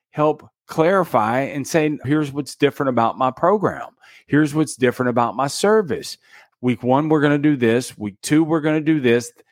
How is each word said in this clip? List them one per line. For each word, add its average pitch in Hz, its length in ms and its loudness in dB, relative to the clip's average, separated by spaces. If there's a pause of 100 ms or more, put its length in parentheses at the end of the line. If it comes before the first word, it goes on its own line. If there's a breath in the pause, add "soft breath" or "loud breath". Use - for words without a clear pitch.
(120)
help 151 360 -2 (200)
clarify 156 760 0
and 135 260 -8
say, 156 360 0
"Here's 147 280 -2
what's 143 240 -10
different 139 340 0
about 113 280 0
my 127 140 0
program. 170 640 -2 (320 loud breath)
Here's 147 280 0
what's 156 200 -2
different 123 340 0
about 117 260 -2
my 131 120 -4
service. 196 680 -2 (440 soft breath)
Week 123 200 -2
one, 139 280 2
we're 151 120 4
gonna 147 160 2
do 147 180 2
this. 120 420 0
Week 104 240 -8
two, 151 220 2
we're 156 180 -2
gonna 156 200 0
do 156 180 0
this. 120 320 2 (200)